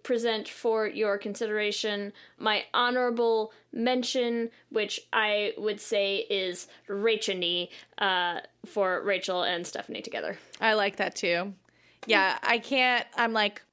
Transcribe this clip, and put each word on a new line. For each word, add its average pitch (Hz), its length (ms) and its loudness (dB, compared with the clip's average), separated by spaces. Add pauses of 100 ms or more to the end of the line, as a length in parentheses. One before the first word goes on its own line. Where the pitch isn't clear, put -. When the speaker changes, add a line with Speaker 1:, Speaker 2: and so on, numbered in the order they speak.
Speaker 1:
present 226 460 0
for 220 360 0
your 202 320 0
consideration 208 920 -2 (260)
my 214 360 0
honorable 240 800 2 (180)
mention, 240 800 0 (200)
which 208 300 -2 (140)
I 208 440 2
would 208 220 -2
say 202 380 0 (120)
is 190 380 -2 (200)
Rachel-ny, 196 840 0 (280)
uh, 180 440 0 (240)
for 185 380 0
Rachel 185 400 0
and 175 220 -2
Stephanie - 360 -8
together. - 360 -8 (220)
Speaker 2:
I 220 140 2
like 202 240 0
that 185 180 -2
too. 180 380 -2 (520)
Yeah, 196 380 4
I 240 160 4
can't, 254 560 2
I'm 233 160 2
like, 208 300 0 (100)